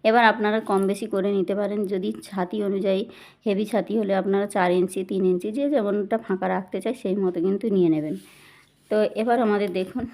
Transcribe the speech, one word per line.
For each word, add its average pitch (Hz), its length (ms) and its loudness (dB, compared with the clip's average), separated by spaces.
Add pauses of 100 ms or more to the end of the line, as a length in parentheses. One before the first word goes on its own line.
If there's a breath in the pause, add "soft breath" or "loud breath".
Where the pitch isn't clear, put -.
এবার 226 220 6
আপনারা 214 360 4
কম 196 260 0
বেশি 196 200 -2
করে 196 240 0
নিতে 196 240 0
পারেন, 208 300 -2
যদি 196 240 -2 (140)
ছাতি 190 400 -4
অনুযায়ী 196 380 0 (400 loud breath)
হেভি 208 240 0
ছাতি 202 320 -2
হলে 196 180 0
আপনারা 196 320 2
চার 185 240 2
ইঞ্চি, 185 320 0
তিন 185 220 -2
ইঞ্চি, 185 260 2
যে 277 180 -2
যেমনটা 208 480 0
ফাঁকা 190 300 -2
রাখতে 185 340 -4
চায় 247 140 -4
সেই 196 200 -2
মতো 185 260 -2
কিন্তু 196 280 0
নিয়ে 185 200 4
নেবেন। 156 260 0 (760 loud breath)
তো 214 60 2 (180)
এবার 233 240 2
আমাদের 208 340 2
দেখুন 190 300 -4 (100)